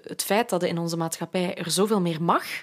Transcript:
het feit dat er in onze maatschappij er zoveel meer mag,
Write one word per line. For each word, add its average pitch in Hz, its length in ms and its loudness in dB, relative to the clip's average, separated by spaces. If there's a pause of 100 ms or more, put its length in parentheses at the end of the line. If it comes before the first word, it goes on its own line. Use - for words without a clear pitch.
het - 180 -6
feit 226 260 2
dat 175 120 2
er 180 60 0
in 170 100 0
onze 170 180 -2
maatschappij 170 600 -2
er 175 140 -6
zoveel 202 300 4
meer 165 220 0
mag, 202 220 2 (180)